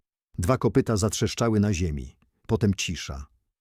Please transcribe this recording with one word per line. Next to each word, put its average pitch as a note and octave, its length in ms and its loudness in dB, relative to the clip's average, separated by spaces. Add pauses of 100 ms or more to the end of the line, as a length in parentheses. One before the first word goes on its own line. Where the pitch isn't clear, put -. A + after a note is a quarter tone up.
(380)
Dwa G2 200 2
kopyta A#2+ 400 2
zatrzeszczały A2 600 0
na G#2 140 2
ziemi. D2+ 440 -4 (300)
Potem G#2+ 260 2
cisza. D2 520 -6 (360)